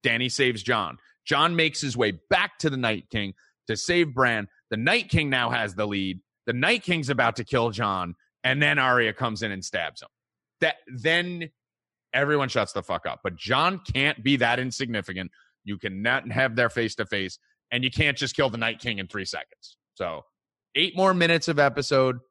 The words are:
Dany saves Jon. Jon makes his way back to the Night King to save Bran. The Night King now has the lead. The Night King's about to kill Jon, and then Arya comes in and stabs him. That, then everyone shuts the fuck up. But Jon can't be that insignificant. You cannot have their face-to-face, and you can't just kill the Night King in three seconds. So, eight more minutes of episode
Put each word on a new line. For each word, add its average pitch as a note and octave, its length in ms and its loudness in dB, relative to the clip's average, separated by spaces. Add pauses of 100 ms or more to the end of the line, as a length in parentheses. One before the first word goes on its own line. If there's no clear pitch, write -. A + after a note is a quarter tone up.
Dany A#2+ 260 0
saves B2 300 2
Jon. G2+ 360 0 (280)
Jon D#3 300 2
makes D#3+ 260 0
his B2 160 -4
way A2 160 2 (160)
back F#3+ 300 0
to D#3 100 0
the C3+ 80 -2
Night A2+ 320 -2
King G2+ 240 -4 (320)
to A2 100 -4
save E3+ 380 0
Bran. A#2 340 2 (220)
The A2 80 -4
Night F3 320 0
King D3+ 220 2
now B2 180 0
has A2+ 240 -2
the G#2 140 -2
lead. F#2+ 320 -4 (260)
The A#2+ 80 -2
Night F#3 300 0
King's E3 260 -2
about A#2+ 280 2
to A#2 60 -6
kill A#2 280 0
Jon, F#2+ 420 -2 (300)
and C3 180 2
then D3 160 4
Arya B2 360 4
comes A2+ 280 -4
in G#2+ 100 -4
and F#2+ 140 -8
stabs E2 380 -6
him. - 60 -20 (520)
That, D#3+ 140 2 (120)
then E3 600 -2 (640)
everyone C#3+ 340 2
shuts - 240 0
the F#2+ 120 -4
fuck E2+ 220 -4
up. - 180 -6
But F2+ 120 -4
Jon D3+ 460 0 (120)
can't C3+ 300 0
be C#3 140 4
that A#2+ 220 2
insignificant. G#2+ 720 -6 (340)
You G2+ 120 -6
cannot A2 540 -2
have B2 240 0
their A#2 140 4
face-to-face, G#2 680 -4 (320)
and B2 120 -2
you C3 80 -2
can't D3 240 2
just F#3 220 -4
kill C#3 120 2
the A#2 80 -6
Night A2+ 220 -2
King A2+ 200 -6
in F#2 80 -8
three G2 180 -8
seconds. - 500 -14 (200)
So, E2 260 -6 (540)
eight E3+ 200 0
more F#3+ 180 4
minutes E3+ 360 2
of D3 100 2
episode C3+ 600 2 (120)